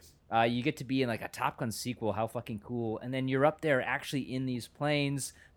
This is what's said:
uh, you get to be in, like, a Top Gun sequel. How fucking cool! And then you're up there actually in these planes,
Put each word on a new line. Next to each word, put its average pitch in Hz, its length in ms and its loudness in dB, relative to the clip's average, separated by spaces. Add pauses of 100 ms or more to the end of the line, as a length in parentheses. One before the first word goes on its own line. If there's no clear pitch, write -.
(320)
uh, 113 100 6
you 120 200 4
get 147 140 0
to 135 80 -10
be 131 180 2
in, 123 60 0
like, 110 140 -2
a - 60 -6
Top 135 300 -4
Gun 117 140 -2
sequel. 113 400 -2
How 110 160 0
fucking 113 320 -8
cool! 117 400 -4
And 127 120 -8
then 131 140 -2
you're 131 180 4
up 156 180 4
there 135 200 4
actually 127 500 -2
in 131 140 -2
these 123 220 -4
planes, 143 640 0 (240)